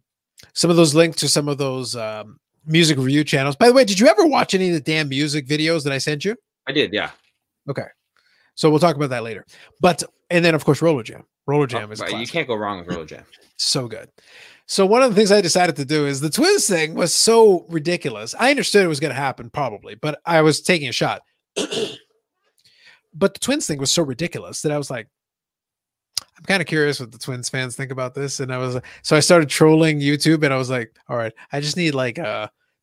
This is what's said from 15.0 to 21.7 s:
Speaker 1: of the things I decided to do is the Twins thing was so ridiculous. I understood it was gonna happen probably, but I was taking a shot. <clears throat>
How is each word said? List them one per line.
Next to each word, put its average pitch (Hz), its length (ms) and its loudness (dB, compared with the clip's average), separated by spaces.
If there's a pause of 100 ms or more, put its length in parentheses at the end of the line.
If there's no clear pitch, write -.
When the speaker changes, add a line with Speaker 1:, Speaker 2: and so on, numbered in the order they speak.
Speaker 1:
of 262 80 4
the 185 60 0
things 208 140 6
I 202 120 6
decided 175 340 2
to 143 80 -4
do 147 220 0
is 139 140 -4
the 156 100 -4
Twins 359 360 2
thing 160 280 -2
was 180 180 -2
so 220 560 4
ridiculous. 147 720 -6
I 233 120 2
understood 262 320 2
it 180 60 2
was 147 120 -4
gonna 147 120 -4
happen 123 380 -6
probably, 107 440 -8
but 151 300 -8
I 165 160 4
was 156 220 4
taking 156 260 0
a 117 40 -8
shot. 113 300 -2 (340)
<clears throat> - 60 -4 (1500)